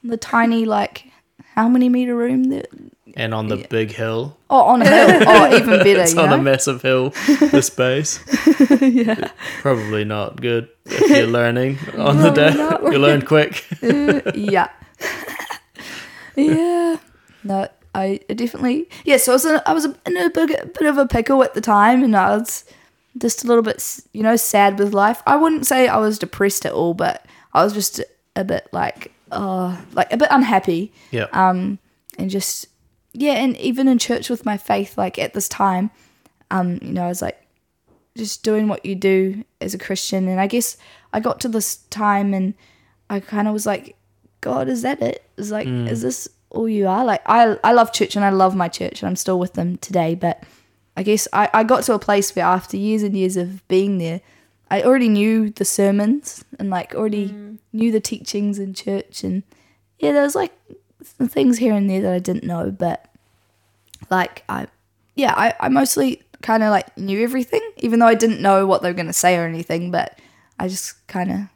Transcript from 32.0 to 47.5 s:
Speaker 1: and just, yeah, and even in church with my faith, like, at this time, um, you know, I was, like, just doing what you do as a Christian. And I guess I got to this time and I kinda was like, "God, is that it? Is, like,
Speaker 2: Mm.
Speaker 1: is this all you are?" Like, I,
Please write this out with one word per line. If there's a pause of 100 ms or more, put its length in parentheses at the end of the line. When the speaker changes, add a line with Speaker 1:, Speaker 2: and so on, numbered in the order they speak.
Speaker 1:
and
just, (460)
yeah,
and
even
in
church
with
my
faith,
like,
at
this
time, (600)
um,
you
know,
I
was,
like, (680)
just
doing
what
you
do (160)
as
a
Christian.
And
I
guess (360)
I
got
to
this (140)
time
and (560)
I
kinda
was
like, (460)
"God,
is
that
it? (140)
Is,
like,
Speaker 2:
Mm.
Speaker 1:
is
this (220)
all
you
are?"
Like,
I,